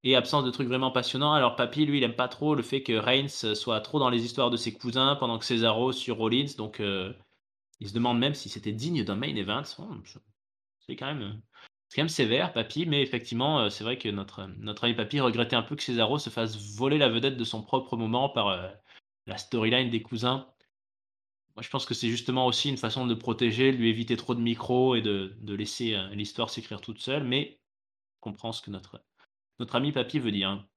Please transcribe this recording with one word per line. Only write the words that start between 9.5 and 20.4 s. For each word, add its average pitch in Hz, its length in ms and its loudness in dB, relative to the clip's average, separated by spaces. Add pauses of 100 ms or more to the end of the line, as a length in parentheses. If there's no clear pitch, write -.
Oh, 196 160 -12 (840)
c'est - 160 -12
quand 131 100 -8
même, 110 340 -8 (480)
c'est - 80 -6
quand 139 60 4
même 165 60 2
sévère, 147 440 2
Papy. 143 340 -2
Mais 143 160 4
effectivement, 127 580 0
euh, 107 80 2
c'est 104 160 -6
vrai 123 120 -2
que 117 120 -6
notre, 98 400 -6 (100)
notre 107 260 -8
ami 120 100 4
Papy 117 260 0
regrettait 120 340 2
un 117 80 4
peu - 140 -6
que - 80 -6
Cesaro 117 340 2
se 117 120 -6
fasse 107 460 -4
voler 135 220 2
la 139 100 6
vedette 135 280 2
de 120 80 -2
son 110 180 -6
propre 131 340 -2
moment 117 320 0
par, 107 200 0
euh, 92 200 -2 (600)
la 95 100 -8
storyline 120 520 2
des 113 120 0
cousins. 123 460 -2 (1040)